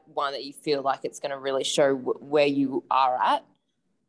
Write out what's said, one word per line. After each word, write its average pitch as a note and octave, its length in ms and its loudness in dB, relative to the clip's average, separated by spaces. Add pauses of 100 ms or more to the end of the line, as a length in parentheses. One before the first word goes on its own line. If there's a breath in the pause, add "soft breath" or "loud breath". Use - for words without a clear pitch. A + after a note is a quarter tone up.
one C#3+ 260 -4
that B2+ 120 -10
you C#3 80 -14
feel C#3+ 300 -2
like C3+ 200 -2
it's - 160 -10
gonna C#3 200 -8
really C3 260 -2
show C#3 320 2
w-, B2 240 -4
where C#3+ 260 2
you C#3 420 0
are B2+ 320 2
at? C#4 240 2 (640)